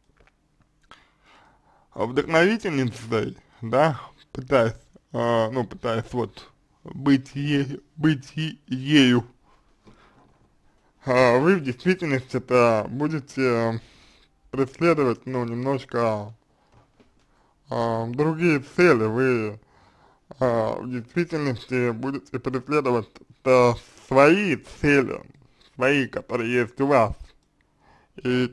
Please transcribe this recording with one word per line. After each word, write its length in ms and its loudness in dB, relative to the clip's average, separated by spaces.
вдохновительницей, 1400 -2
да, 380 0
пытаясь, 440 0
а, 400 -2
ну, 140 -4
пытаясь 480 -6
вот 360 -8
быть 500 -2
е-, 460 -4
быть 400 -2
е-, 320 -8
ею, 580 2
а, 320 4
вы 180 4
в 80 -2
действительности-то 1300 0
будете 920 -2
преследовать, 760 -2
ну, 200 -6
немножко, 880 -4
а, 380 -4
другие 520 0
цели. 300 4
Вы, 540 -2
а, 420 -2
в 80 -12
действительности 1000 -4
будете 480 -8
преследовать, 680 -2
а, 300 4
свои 500 4
цели, 400 2
свои, 320 0
которые 440 -6
есть 300 -2
у 60 0
вас. 280 2
И 360 -2